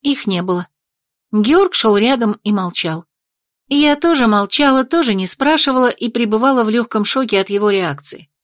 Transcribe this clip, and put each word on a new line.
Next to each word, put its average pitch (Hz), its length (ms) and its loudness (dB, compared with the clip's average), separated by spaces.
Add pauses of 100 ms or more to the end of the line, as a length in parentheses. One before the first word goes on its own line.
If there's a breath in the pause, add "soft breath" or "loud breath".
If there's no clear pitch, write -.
Их 277 260 -4
не 180 140 -2
было. 180 260 -4 (640)
Георг 302 420 2
шел 214 240 2
рядом 226 360 0 (100)
и 208 80 -2
молчал. 170 540 -4 (600)
Я 285 280 2
тоже 294 320 2
молчала, 262 560 2
тоже 262 300 0
не 190 120 -2
спрашивала 269 640 2
и 233 200 -4
пребывала 233 540 0
в 214 60 0
легком 226 360 -2
шоке 220 340 -2
от 196 100 -4
его 202 200 0
реакции. 170 600 -4 (140)